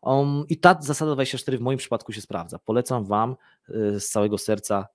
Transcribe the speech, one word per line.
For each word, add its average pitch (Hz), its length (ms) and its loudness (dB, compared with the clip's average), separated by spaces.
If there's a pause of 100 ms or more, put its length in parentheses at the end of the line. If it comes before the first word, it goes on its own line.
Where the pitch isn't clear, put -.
Em, 143 420 2
i 170 80 0
ta 180 240 6
zasada 147 340 -2
dwadzieścia 131 240 -2
cztery 131 200 -2
w - 20 -4
moim 127 180 -2
przypadku - 340 -6
się 104 80 -10
sprawdza. 87 380 -10
Polecam 117 460 0
wam, 110 320 0 (320)
e, 104 320 0
z - 80 -6
całego 104 300 2
serca 104 560 0